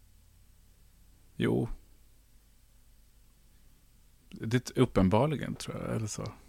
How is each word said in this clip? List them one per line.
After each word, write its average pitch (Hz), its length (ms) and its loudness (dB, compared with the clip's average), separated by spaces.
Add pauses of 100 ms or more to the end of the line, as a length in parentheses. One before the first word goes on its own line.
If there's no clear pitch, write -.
(1400)
jo. 117 340 0 (2500)
Det, - 480 -4
uppenbarligen, 120 800 4
tror - 220 -10
jag, - 180 -4
eller 113 120 -4
så. 104 260 -8 (160)